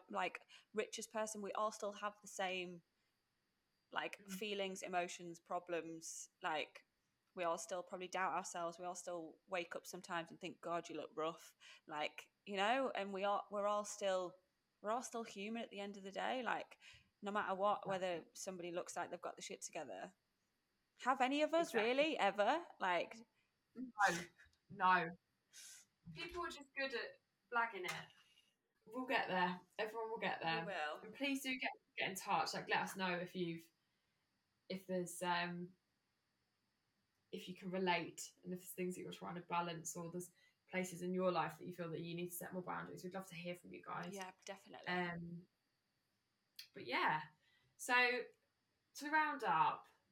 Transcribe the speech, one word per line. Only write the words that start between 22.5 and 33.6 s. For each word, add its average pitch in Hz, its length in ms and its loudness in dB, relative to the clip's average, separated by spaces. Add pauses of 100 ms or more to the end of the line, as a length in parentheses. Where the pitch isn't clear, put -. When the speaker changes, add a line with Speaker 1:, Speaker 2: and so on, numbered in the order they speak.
Speaker 1:
Like, 185 380 2 (580)
Speaker 2:
No, 208 420 4 (520)
no. 185 400 6 (1080)
People 349 280 -4
are 330 60 -2
just 277 260 -12
good 269 180 0
at - 260 -4 (340)
blagging 214 320 2
it. 165 60 -2 (920)
We'll 247 200 -2
get 240 220 4
there. 185 320 2 (200)
Everyone 220 300 -2
will 220 100 -4
get 190 220 0
Speaker 1:
We - 40 -4
Speaker 2:
there. 165 160 2
Speaker 1:
will. 165 420 -2
Speaker 2:
And - 100 -12
please 277 280 0
do 269 80 -2 (100)
get, 254 120 -2 (260)
get - 120 2
in 190 60 -4
touch. - 380 2
Like, 185 160 -4
let 190 120 4
us 185 140 -2
know 185 180 2
if 175 220 -2
you've, 170 260 0 (1080)